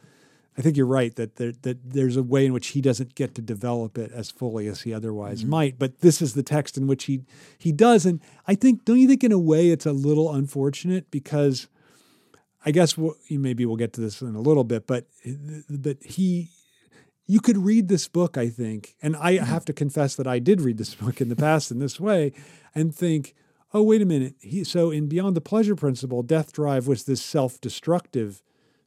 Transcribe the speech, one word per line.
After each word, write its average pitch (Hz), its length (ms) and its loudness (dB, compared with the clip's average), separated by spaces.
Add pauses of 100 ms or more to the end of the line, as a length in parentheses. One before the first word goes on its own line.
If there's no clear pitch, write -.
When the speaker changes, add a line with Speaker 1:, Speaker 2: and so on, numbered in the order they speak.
(580)
Speaker 1:
I 131 40 -6
think 151 140 2
you're 135 100 2
right 127 300 0
that 113 200 -8
there, 120 160 -6 (100)
that 127 160 -6 (140)
there's 131 240 0
a 131 60 0
way 135 240 2
in 131 80 2
which 123 140 -6
he 143 120 -4
doesn't 131 340 -2
get 131 200 -6
to 123 80 -10
develop 113 560 -6
it 110 120 -8
as 117 200 -12
fully 110 360 -6
as 104 140 -8
he 113 140 -8
otherwise 107 480 -8
Speaker 2:
Mm-hmm. 110 80 -4
Speaker 1:
might. 143 280 0
But 131 220 -4
this 175 220 6
is 135 100 -2
the 139 100 -2
text 147 360 -4
in 135 80 0
which 135 180 -2
he, 135 160 -4 (380)
he 165 120 -2
does. 208 360 6
And 175 140 0 (260)
I 202 80 2
think, 247 320 4
don't 240 120 6
you 262 80 8
think 269 160 4
in 247 100 4
a 196 60 4
way 165 300 4
it's 165 180 2
a 151 60 0
little 151 400 2
unfortunate? 143 760 -2
Because 143 580 -2 (960)
I 151 80 -2
guess 165 240 2
we'll, 160 180 -4 (160)
maybe 127 360 -2
we'll 113 100 -2
get 113 160 -4
to - 80 -10
this 110 220 -8
in 120 120 -8
a 107 60 -8
little 139 240 4
bit, 113 220 -4
but, 123 200 -4 (640)
but 139 340 -6
he, 175 460 -2 (800)
you 208 140 4
could 220 180 4
read 202 300 4
this 180 200 0
book, 175 300 0
I 120 100 0
think, 110 540 -8
and 151 140 -2
I 170 200 2
Speaker 2:
Mm-hmm. 170 80 0
Speaker 1:
have 156 220 -4
to 160 80 -4
confess 143 420 -2
that 131 100 -4
I 127 120 -2
did 175 240 2
read 120 160 0
this 107 160 -8
<laughs> - 80 -14
book 117 180 -4
in 123 80 -2
the 117 80 -4
past 151 340 2
in 120 80 -6
this 135 220 -6
way, 175 320 0 (420)
and 156 200 -2
think, 160 400 -2 (400)
"Oh, 214 80 4
wait 220 180 6
a 202 60 2
minute. 139 340 -2
He, 143 240 -8
so 170 260 0
in 151 180 -4
Beyond 185 280 -2
the 165 60 -2
Pleasure 208 340 0
Principle, 127 460 -4
death 156 300 0
drive 139 340 -2
was 135 180 0
this 131 160 -2
self-destructive 127 1200 -4 (440)